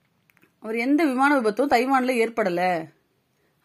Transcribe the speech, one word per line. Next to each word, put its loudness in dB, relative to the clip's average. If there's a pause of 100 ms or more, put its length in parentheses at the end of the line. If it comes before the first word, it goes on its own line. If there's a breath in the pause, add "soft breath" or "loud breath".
(580)
அவர் -8
எந்த 2
விமான 2
விபத்தும் 0
தைவான்ல 2
ஏற்படல -2 (760)